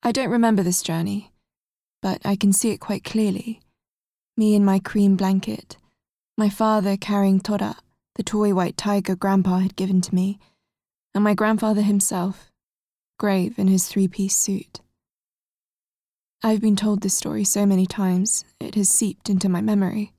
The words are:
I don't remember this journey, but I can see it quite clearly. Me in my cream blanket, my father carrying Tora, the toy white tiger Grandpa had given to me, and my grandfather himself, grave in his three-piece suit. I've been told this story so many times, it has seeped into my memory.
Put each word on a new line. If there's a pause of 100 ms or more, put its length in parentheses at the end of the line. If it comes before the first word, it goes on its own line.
I
don't
remember
this
journey, (680)
but
I
can
see
it
quite
clearly. (720)
Me
in
my
cream
blanket, (580)
my
father
carrying
Tora, (400)
the
toy
white
tiger
Grandpa
had
given
to
me, (720)
and
my
grandfather
himself, (680)
grave
in
his
three-piece
suit. (1600)
I've
been
told
this
story
so
many
times, (140)
it
has
seeped
into
my
memory.